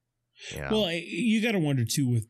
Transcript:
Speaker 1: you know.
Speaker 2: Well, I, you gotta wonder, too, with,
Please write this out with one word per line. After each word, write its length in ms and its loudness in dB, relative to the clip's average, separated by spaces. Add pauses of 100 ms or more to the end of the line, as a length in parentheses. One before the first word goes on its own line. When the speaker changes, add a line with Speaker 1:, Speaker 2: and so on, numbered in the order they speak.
(520)
Speaker 1:
you 80 -8
know. 100 -6
Speaker 2:
Well, 140 2
I, 240 -2
you 340 0
gotta 180 0
wonder, 260 2
too, 240 0
with, 200 0